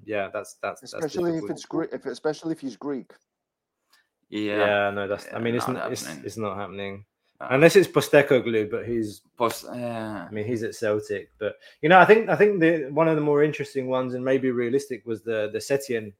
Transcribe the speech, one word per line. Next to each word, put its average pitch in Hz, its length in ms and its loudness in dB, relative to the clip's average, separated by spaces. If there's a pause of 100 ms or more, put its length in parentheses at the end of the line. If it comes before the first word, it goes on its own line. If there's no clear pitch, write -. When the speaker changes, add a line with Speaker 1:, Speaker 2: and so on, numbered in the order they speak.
Speaker 1:
yeah, 101 300 -4
that's, 101 280 -10
that's, 101 200 -8
that's 127 120 -18
Speaker 2:
Especially 170 360 -4
if 165 60 -2
Speaker 1:
difficult. 160 160 -6
Speaker 2:
it's 147 140 -12
Gre-, 156 300 -6
if, - 100 -10
especially 156 460 -6
if 160 80 -8
he's 131 160 -10
Greek. 139 380 -10 (1160)
Speaker 3:
Yeah. 104 280 -4
Speaker 1:
Yeah, 101 340 2
no, 101 160 -4
that's, 101 200 -4
I - 60 -14
Speaker 3:
Yeah, 113 60 -6
Speaker 1:
mean, 117 160 -2
it's 123 140 -2
Speaker 3:
not 127 160 -4
Speaker 1:
n-, 120 80 -6
it's, - 120 -8
Speaker 3:
happening. 69 200 -12
Speaker 1:
it's 104 120 -12
not 104 200 -6
happening. 98 480 -10 (340)
Speaker 3:
No. - 120 -10
Speaker 1:
Unless 160 260 8
it's 180 100 6
Postecoglou, 117 840 4
but 107 160 -6
he's 110 360 -4 (160)
Speaker 3:
Post-, 113 360 -2
yeah. 110 560 -8
Speaker 1:
I - 40 -16
mean, 107 120 -4
he's 113 180 -4
at 107 120 -8
Celtic, 107 540 -4 (100)
but, 104 160 -6 (260)
you 151 60 0
know, 185 100 8
I 180 60 12
think, 214 240 6
I 180 80 0
think 202 240 4
the, 160 300 2
one 151 180 2
of 160 80 2
the 151 60 0
more 147 200 2
interesting 139 460 -2
ones 127 280 -2
and 127 100 -6
maybe 131 260 2
realistic 123 540 -2
was 110 160 -6
the, 110 320 -4
the 110 60 -4
Setien, 117 600 -4